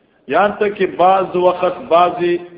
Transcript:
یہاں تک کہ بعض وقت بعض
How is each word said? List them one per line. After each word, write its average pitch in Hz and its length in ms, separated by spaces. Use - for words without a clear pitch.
یہاں 175 220
تک 208 280
کہ 190 100
بعض 180 480
وقت 180 520
بعض 165 360